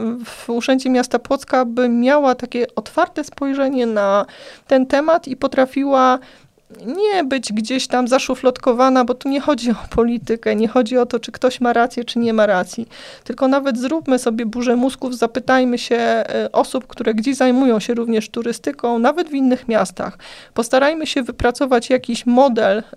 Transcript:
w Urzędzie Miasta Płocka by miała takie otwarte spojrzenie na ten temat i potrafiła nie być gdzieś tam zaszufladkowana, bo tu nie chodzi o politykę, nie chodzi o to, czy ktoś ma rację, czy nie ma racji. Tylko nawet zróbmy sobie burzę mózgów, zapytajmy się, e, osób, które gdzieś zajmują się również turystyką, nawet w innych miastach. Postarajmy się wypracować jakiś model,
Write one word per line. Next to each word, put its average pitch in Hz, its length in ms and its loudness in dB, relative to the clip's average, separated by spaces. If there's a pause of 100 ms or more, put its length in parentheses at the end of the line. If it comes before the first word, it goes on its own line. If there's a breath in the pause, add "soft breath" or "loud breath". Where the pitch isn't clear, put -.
(240)
w - 260 -12
Urzędzie 262 400 0
Miasta 254 280 2
Płocka 269 460 -2
by 240 240 0
miała 254 460 2
takie 240 320 -6 (100)
otwarte 330 480 -4
spojrzenie 269 600 -2
na 202 400 2 (400 loud breath)
ten 262 200 2
temat 311 420 0
i 262 80 -8
potrafiła 262 840 2 (680 loud breath)
nie 381 380 0
być 262 280 -4
gdzieś 226 340 -2
tam 247 220 0
zaszufladkowana, 254 960 2
bo 254 100 -2
tu 277 140 -8
nie 277 120 0
chodzi 247 300 0
o 214 40 0 (160)
politykę, 226 680 -2
nie 214 120 2
chodzi 254 300 0
o 240 80 2
to, 240 140 -4
czy 226 120 -12
ktoś - 280 -2
ma 240 120 2
rację, 240 320 0
czy 240 140 -6
nie 233 140 0
ma 214 140 4
racji. 214 420 -2 (360 loud breath)
Tylko 262 240 -2
nawet 269 300 0
zróbmy 262 400 0
sobie 240 280 -2
burzę 240 300 0
mózgów, 254 400 -2
zapytajmy 247 640 0
się, 240 180 -2
e, 226 560 0
osób, - 340 0
które 226 280 -4
gdzieś 254 220 0
zajmują 254 440 4
się 240 140 -2
również 226 340 -2
turystyką, 233 680 -4
nawet 302 300 2
w 294 60 -8
innych 262 340 0
miastach. - 500 -2 (360 loud breath)
Postarajmy 277 520 0
się 277 160 -2
wypracować 247 680 -2
jakiś 254 360 -2
model, 233 560 2 (140)